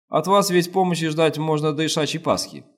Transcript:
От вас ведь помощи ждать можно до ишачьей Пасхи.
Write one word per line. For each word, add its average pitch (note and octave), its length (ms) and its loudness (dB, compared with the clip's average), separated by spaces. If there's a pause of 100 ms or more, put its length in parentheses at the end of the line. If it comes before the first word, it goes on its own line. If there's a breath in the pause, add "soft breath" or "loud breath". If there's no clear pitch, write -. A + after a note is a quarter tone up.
От D#3+ 200 -2
вас G3 240 4
ведь F3 200 2
помощи F3 360 0
ждать D#3 300 0
можно D#3 360 0
до D#3 120 -2
ишачьей D#3 360 -2
Пасхи. F2+ 420 -4 (140)